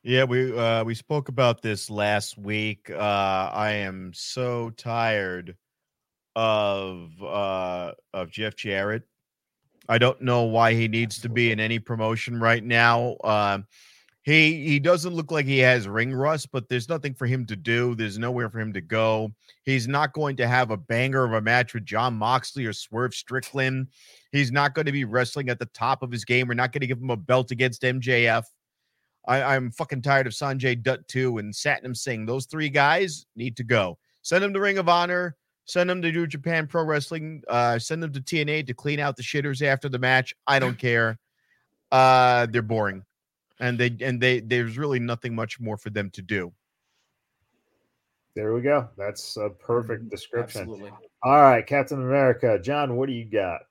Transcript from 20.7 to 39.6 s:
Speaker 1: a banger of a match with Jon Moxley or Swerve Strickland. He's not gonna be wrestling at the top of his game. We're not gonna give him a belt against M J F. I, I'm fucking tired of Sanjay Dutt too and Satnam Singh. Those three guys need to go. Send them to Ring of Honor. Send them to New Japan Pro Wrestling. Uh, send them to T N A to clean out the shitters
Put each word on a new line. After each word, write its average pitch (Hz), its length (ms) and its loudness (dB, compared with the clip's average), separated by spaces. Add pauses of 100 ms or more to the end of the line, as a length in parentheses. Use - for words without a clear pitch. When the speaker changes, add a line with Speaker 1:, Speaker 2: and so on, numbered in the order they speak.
Speaker 1:
a 107 60 -2
banger 127 460 0
of 113 100 0
a 110 80 0
match 117 340 2
with 107 100 -6
Jon 117 300 0
Moxley 123 500 0
or 107 80 -4
Swerve 117 400 -6
Strickland. 131 720 -4 (440)
He's 139 200 2
not 143 220 2
gonna 160 180 -2
be 139 140 -2
wrestling 123 440 -2
at 117 100 -4
the 117 80 -8
top 131 340 -2
of 123 100 -8
his 120 140 -8
game. 123 220 2
We're 120 80 -2
not 123 160 0
gonna 143 160 -4
give 123 140 -4
him 131 100 -4
a - 60 -2
belt 127 340 2
against 127 340 -2
M 127 160 0
J 120 260 2
F. 113 240 0 (760)
I, 135 280 2
I'm 127 140 -2
fucking 135 320 -6
tired 135 240 4
of 113 80 -6
Sanjay 131 480 -2
Dutt 127 260 -2
too 127 300 -2
and 104 160 -8
Satnam 127 420 -4
Singh. 113 300 -6
Those 127 220 -4
three 151 220 -4
guys 151 640 2
need 117 220 -6
to 127 60 -8
go. 104 360 0 (240)
Send 185 200 2
them 202 100 -2
to 196 60 -2
Ring 196 200 0
of 175 100 2
Honor. 175 460 2 (300)
Send 180 240 0
them 180 120 -2
to 165 100 -2
New 165 160 -2
Japan 156 380 -2
Pro 165 180 -2
Wrestling. 156 640 -4
Uh, 120 300 2
send 160 240 -4
them 156 120 -6
to 135 80 -8
T 156 200 -2
N 147 80 -2
A 156 140 -2
to 127 100 -8
clean 147 260 -4
out 143 180 -2
the 123 60 -12
shitters 143 400 -4